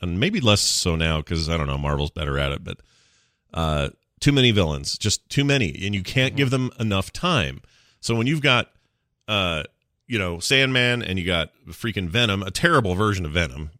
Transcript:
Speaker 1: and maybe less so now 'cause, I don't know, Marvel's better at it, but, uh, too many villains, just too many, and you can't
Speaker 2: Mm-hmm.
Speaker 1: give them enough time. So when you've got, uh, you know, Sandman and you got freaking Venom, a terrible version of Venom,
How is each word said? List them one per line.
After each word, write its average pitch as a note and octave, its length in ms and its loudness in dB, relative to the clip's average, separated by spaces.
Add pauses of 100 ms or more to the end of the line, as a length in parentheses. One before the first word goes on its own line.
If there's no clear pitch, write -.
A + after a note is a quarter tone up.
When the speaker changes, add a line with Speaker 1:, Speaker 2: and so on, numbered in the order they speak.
Speaker 1:
and F2 180 -4
maybe F#3+ 200 0
less G#2+ 220 6
so - 340 0
now D#2+ 260 0
'cause, D#2+ 280 -2
I E2 80 0
don't D2 100 -2
know, C#2 120 -2
Marvel's C#2+ 320 -2
better C#2+ 260 -4
at C#2 140 0
it, - 120 -6
but, G1+ 140 -12 (760)
uh, D2+ 360 0 (300)
too C#3+ 120 4
many C3 200 6
villains, D#2 460 0
just - 320 -2
too C#3+ 140 0
many, C#3 260 2 (140)
and G2+ 120 -2
you F#2+ 80 -2
can't C3 300 0
Speaker 2:
Mm-hmm. C#3+ 40 -6
Speaker 1:
give C#3 120 2
them B2+ 300 -2
enough G2+ 320 -2
time. F2+ 500 -2 (400)
So A#2 140 -2
when A2+ 120 0
you've D3+ 140 0
got, B2+ 300 2 (560)
uh, F2+ 360 0 (440)
you A2+ 120 -2
know, F2 200 -2
Sandman B2+ 640 2
and F#2 160 -2
you F2 80 -4
got E2+ 240 0 (200)
freaking G#2 380 -4
Venom, G2+ 360 0
a F#2+ 80 -6
terrible C3+ 420 4
version F#2+ 320 0
of D2+ 60 -6
Venom, D#2 480 -2